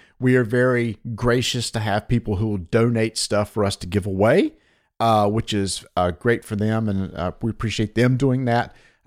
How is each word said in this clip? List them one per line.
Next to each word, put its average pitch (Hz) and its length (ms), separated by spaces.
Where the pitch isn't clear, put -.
We 127 200
are 127 80
very 120 520
gracious 120 580
to 117 100
have 107 260
people 110 300
who 110 100
will 104 100
donate 113 600
stuff 104 340
for 104 140
us 98 120
to - 100
give 92 180
away, 113 480
uh, 107 280
which 110 240
is, 98 320
uh, 90 140
great 117 340
for 113 100
them, 110 320
and, 95 260
uh, 87 280
we 113 100
appreciate 107 440
them 127 200
doing 131 300
that, 120 280